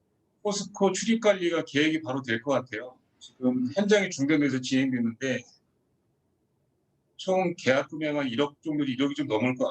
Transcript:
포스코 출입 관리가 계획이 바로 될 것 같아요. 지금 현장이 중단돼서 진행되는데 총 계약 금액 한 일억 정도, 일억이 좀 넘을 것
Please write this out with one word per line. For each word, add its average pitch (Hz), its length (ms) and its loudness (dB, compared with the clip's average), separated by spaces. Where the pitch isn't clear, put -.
포스코 196 480 0
출입 226 300 0
관리가 175 440 2
계획이 156 360 0
바로 131 200 -6
될 113 220 -2
것 139 80 -2
같아요. 120 480 -4
지금 - 560 -2
현장이 196 380 4
중단돼서 139 500 2
진행되는데 127 800 -2
총 185 400 0
계약 135 340 0
금액 156 260 -4
한 139 120 -2
일억 143 340 -2
정도, 151 220 -2
일억이 135 320 -2
좀 143 120 -4
넘을 123 280 0
것 127 160 -2